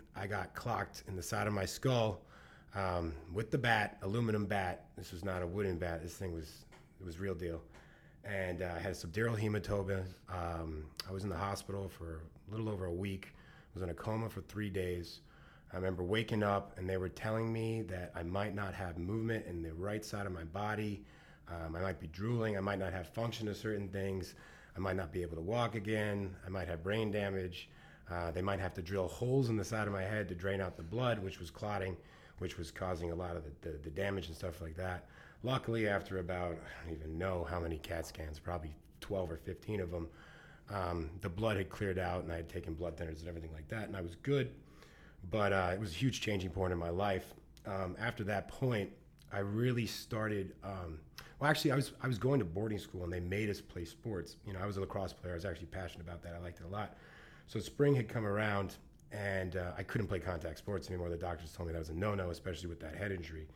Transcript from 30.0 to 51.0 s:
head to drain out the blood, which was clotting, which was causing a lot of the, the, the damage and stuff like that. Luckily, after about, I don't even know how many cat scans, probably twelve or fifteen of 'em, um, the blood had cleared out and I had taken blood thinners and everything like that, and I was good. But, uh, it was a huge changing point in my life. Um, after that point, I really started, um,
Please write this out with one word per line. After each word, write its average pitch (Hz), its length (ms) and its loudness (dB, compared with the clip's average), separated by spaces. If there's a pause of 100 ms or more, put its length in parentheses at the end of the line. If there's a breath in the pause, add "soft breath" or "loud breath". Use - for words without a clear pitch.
head 104 260 0
to 90 60 -2
drain 98 260 2
out 90 160 0
the 85 60 -6
blood, 113 360 2
which 95 200 -4
was 87 100 -8
clotting, 98 480 0 (400 loud breath)
which 92 200 -2
was 82 140 -4
causing 87 400 0
a 82 40 0
lot 87 200 -2
of 82 80 -4
the, 76 260 -8
the, 73 100 -4
the 76 100 -8
damage 95 380 0
and 80 80 -6
stuff 87 260 -4
like 80 140 -6
that. 90 320 -2 (360 loud breath)
Luckily, 117 440 2
after 95 320 2
about, 90 320 2
I - 340 -8
don't 82 120 -4
even 78 200 -4
know 90 320 2
how 87 100 0
many 82 200 0
cat 82 260 -2
scans, 76 320 -6
probably 80 380 -4 (240)
twelve 92 320 0
or 82 60 -4
fifteen 98 420 -2
of 85 140 -2
'em, 82 140 -2 (640 loud breath)
um, 87 400 0 (120)
the 98 80 -2
blood 104 280 4
had 95 120 0
cleared 95 280 0
out 90 260 2
and 82 80 -2
I 82 60 0
had 82 100 -4
taken 85 280 -4
blood 82 200 -2
thinners 80 240 -4
and 85 80 -8
everything 82 240 -6
like 78 180 -10
that, 110 180 -4
and 98 100 -4
I 95 40 -2
was 85 140 -4
good. 135 360 2 (800 loud breath)
But, 104 220 6
uh, 92 220 6
it 95 60 2
was 107 120 -2
a 80 40 -6
huge 123 260 2
changing 95 300 2
point 92 200 4
in 87 80 4
my 85 100 0
life. 95 440 2 (320)
Um, 95 340 -2
after 117 260 0
that 98 220 2
point, 117 440 2 (420)
I 101 60 0
really 113 480 4
started, 107 640 0 (100)
um, 90 360 -4 (400 loud breath)